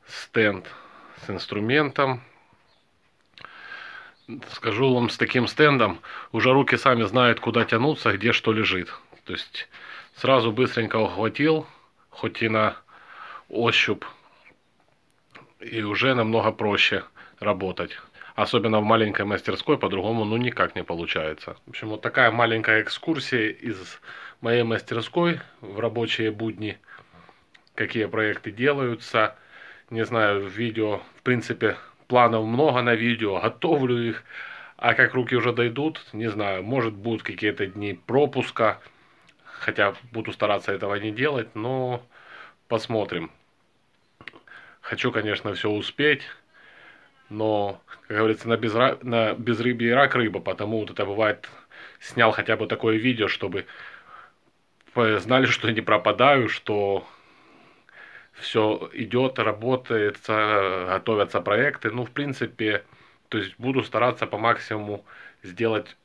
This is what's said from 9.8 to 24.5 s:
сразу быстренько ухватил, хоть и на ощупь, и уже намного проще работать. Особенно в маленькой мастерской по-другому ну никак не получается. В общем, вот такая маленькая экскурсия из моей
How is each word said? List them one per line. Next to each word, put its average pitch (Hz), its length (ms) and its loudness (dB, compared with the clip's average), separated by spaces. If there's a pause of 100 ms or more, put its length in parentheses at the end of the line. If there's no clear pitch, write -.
сразу 120 380 4
быстренько 113 420 0
ухватил, 113 720 0 (420)
хоть - 320 -6
и 113 60 0
на 107 300 2 (720)
ощупь, 113 560 2 (1500)
и 113 240 -6
уже 113 320 0
намного 110 380 2
проще 104 500 0 (360)
работать. 92 600 -4 (360)
Особенно 110 460 2
в - 20 0
маленькой 107 420 2
мастерской 104 540 -2
по-другому 101 440 -2
ну 107 140 -2
никак 120 380 0
не 90 80 -8
получается. 80 840 -6
В - 60 -20
общем, - 160 -10
вот 107 160 -8
такая 123 260 4
маленькая 113 540 2
экскурсия 127 680 -2
из 95 500 -10 (420)
моей 120 200 2